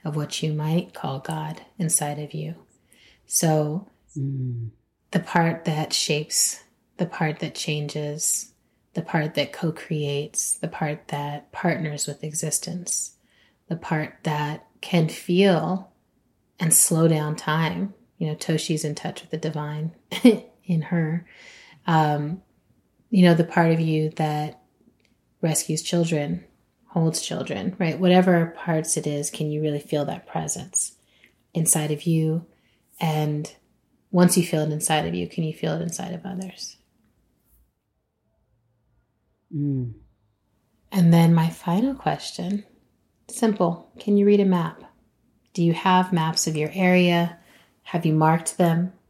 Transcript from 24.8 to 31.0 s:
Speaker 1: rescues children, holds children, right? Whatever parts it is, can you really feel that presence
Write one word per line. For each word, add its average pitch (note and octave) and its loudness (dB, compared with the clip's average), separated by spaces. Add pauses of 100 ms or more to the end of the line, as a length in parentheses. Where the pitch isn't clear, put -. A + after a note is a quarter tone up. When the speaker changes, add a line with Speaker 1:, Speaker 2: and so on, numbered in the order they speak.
Speaker 1:
rescues D#3 -2
children, E3 0 (440)
holds D#3+ 0
children, - -6
right? E3 -2
Whatever F3+ 6 (100)
parts D#3+ -2
it D3+ -4
is, D3 -4
can D3+ -4
you D3+ -2
really D3 -2
feel D3 -2
that - -10
presence - -6 (600)